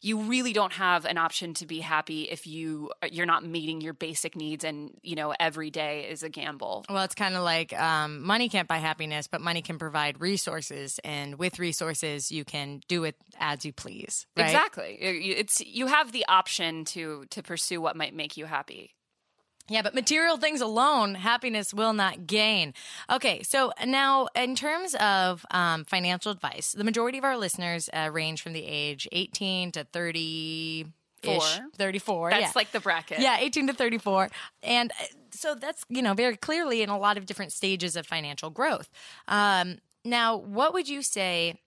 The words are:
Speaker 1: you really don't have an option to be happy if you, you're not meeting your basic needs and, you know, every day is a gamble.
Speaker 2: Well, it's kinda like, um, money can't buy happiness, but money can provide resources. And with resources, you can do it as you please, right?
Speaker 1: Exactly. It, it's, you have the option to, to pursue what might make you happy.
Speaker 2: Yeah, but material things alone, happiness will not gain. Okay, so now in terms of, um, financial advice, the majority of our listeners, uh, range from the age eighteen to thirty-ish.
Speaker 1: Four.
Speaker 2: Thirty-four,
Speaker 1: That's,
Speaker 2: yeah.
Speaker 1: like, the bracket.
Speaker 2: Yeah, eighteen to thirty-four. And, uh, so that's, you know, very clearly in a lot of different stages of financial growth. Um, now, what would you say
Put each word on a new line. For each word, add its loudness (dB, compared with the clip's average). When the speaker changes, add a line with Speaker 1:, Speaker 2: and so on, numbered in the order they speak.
Speaker 1:
you 0
really 0
don't 2
have 4
an 0
option -2
to -6
be -8
happy -2
if -8
you, -8
you're -2
not 4
meeting -4
your -6
basic -4
needs -6
and, -6
you -8
know, -2
every 0
day -4
is -10
a -8
gamble. -6
Speaker 2:
Well, 0
it's -6
kinda 0
like, 2
um, 0
money 2
can't 0
buy 0
happiness, -2
but -6
money -2
can -8
provide -2
resources. -2
And -8
with -2
resources, -2
you -6
can -8
do 0
it -4
as -2
you -8
please, -10
right? 4
Speaker 1:
Exactly. 2
It, -2
it's, 2
you -4
have 4
the -4
option 2
to, -8
to -10
pursue -4
what 0
might -4
make -8
you -10
happy. -8
Speaker 2:
Yeah, 2
but 0
material 4
things 0
alone, 4
happiness 0
will 4
not 0
gain. 2
Okay, 2
so 4
now 4
in 2
terms -2
of, 4
um, 2
financial 0
advice, -4
the -2
majority 2
of -2
our 2
listeners, -2
uh, 0
range -2
from -10
the -8
age -4
eighteen -2
to -8
thirty-ish. -4
Speaker 1:
Four. 0
Speaker 2:
Thirty-four, 0
Speaker 1:
That's, 4
Speaker 2:
yeah. 2
Speaker 1:
like, 2
the 0
bracket. 0
Speaker 2:
Yeah, 6
eighteen 2
to 0
thirty-four. 2
And, 2
uh, -8
so -4
that's, -8
you 0
know, 4
very 4
clearly 0
in 2
a 0
lot 4
of -8
different -8
stages 0
of -4
financial -4
growth. 0
Um, 4
now, 4
what 2
would 0
you -6
say 0